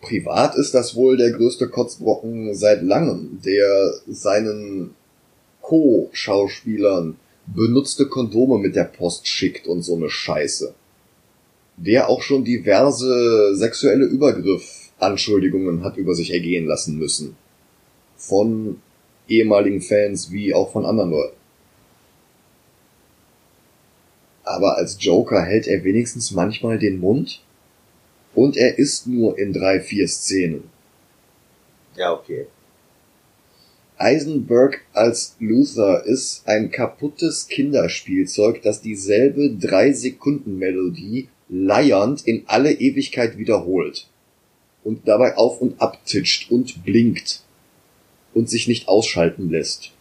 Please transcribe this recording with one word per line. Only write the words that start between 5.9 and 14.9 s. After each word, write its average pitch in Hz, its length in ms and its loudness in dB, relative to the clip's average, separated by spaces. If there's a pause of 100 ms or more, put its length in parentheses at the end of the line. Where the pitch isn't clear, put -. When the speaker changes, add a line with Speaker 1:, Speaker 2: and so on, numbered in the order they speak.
Speaker 1:
benutzte 120 640 0
Kondome 120 500 2
mit 95 160 -2
der 95 80 2
Post - 460 -6
schickt - 400 -4
und 87 140 -4
so 85 120 -2
eine 82 160 -4
Scheiße. - 640 -4 (1000)
Der 98 320 2
auch 127 140 -6
schon 135 220 0
diverse 117 1080 2
sexuelle 113 520 2
Übergriff-Anschuldigungen 95 1800 -2